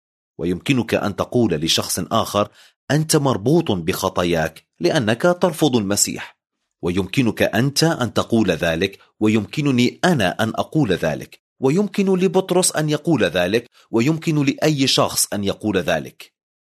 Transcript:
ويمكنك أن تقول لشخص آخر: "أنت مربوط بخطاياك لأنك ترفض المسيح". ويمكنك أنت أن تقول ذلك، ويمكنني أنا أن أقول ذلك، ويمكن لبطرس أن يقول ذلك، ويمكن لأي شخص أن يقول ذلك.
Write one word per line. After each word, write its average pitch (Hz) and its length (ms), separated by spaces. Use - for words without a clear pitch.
ويمكنك 95 560
أن 98 220
تقول 113 380
لشخص 80 440
آخر: 101 500
"أنت 156 260
مربوط 139 540
بخطاياك 87 960
لأنك 123 420
ترفض 175 540
المسيح". 101 640
ويمكنك 95 600
أنت 131 420
أن 123 300
تقول 107 360
ذلك، 82 480
ويمكنني 120 840
أنا 127 380
أن 110 60
أقول 110 440
ذلك، 73 480
ويمكن 190 540
لبطرس 185 640
أن 151 140
يقول 147 340
ذلك، 90 460
ويمكن 151 540
لأي 139 420
شخص - 460
أن 101 120
يقول 95 340
ذلك. 78 540